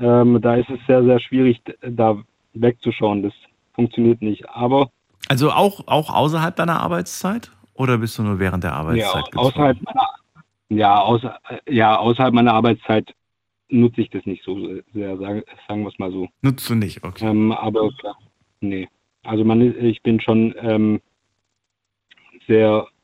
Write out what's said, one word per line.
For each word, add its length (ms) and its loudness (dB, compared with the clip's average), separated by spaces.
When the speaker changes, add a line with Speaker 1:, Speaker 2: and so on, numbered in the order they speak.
Speaker 1:
Ähm, 420 4
da 140 2
ist 120 -2
es 180 -10
sehr, 180 4
sehr 160 4
schwierig, 440 0
d-, 100 -14
da 320 0
wegzuschauen. 720 -2
Das 100 -4
funktioniert 480 0
nicht. 300 -6
Aber 400 0
Speaker 2:
Also 220 0
auch, 360 0
auch 240 -2
außerhalb 460 -2
deiner 240 -2
Arbeitszeit? 720 -6
Oder 240 0
bist 200 -6
du 40 -4
nur 160 -2
während 260 -2
der 100 -4
Arbeitszeit 400 -2
Speaker 1:
Ja, 80 -4
Speaker 2:
gezwungen? 240 -2
Speaker 1:
außerhalb 360 0
meiner, 260 -2
ja, 320 4
außer-, 380 0
äh, 260 -8
ja, 220 4
außerhalb 380 2
meiner 180 4
Arbeitszeit 640 0
nutze 340 2
ich 80 -4
das 160 -10
nicht 180 -8
so 140 -8
sehr, 240 -8
sagen, 260 -8
sagen 180 -6
wir's 140 -10
mal 120 -6
so. 180 -8
Speaker 2:
Nutzt 260 -2
du 60 -2
nicht, 300 -4
okay. 220 -10
Speaker 1:
Ähm, 260 2
aber 400 -2
klar, 240 -14
nee. 280 -6
Also 220 -2
man 160 4
ist, 160 2
ich 260 -2
bin 180 0
schon, 380 0
ähm, 420 0
sehr, 400 4